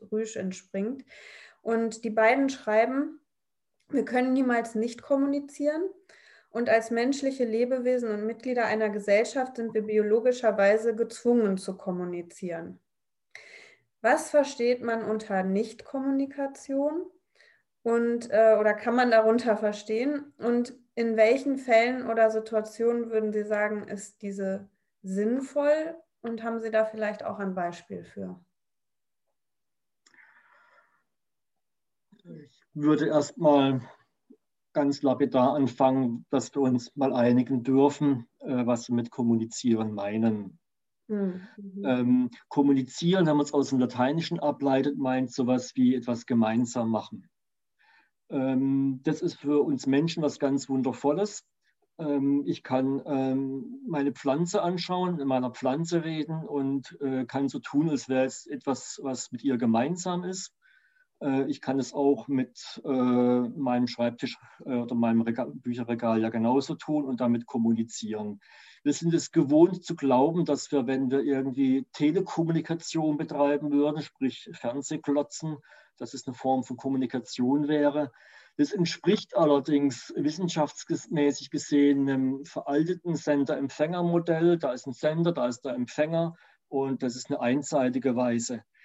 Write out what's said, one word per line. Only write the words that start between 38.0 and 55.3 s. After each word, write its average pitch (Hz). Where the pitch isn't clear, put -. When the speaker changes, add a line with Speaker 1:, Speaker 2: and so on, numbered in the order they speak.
Speaker 2:
äh, 123
was 120
wir 120
mit 117
kommunizieren 113
meinen. 104
Speaker 1:
Hm, 196
mhm. 196
Speaker 2:
Ähm, 123
kommunizieren, 147
wenn 151
man 147
es 143
aus 139
dem 131
Lateinischen 135
ableitet, 139
meint 131
sowas 123
wie 127
etwas 117
gemeinsam 117
machen. 110
Ähm, 135
das 151
ist 175
für 147
uns 143
Menschen 156
was 147
ganz 139
Wundervolles. 139
Ähm, 143
ich -
kann, 131
ähm, 135
meine 143
Pflanze 170
anschauen, 180
mit 139
meiner 127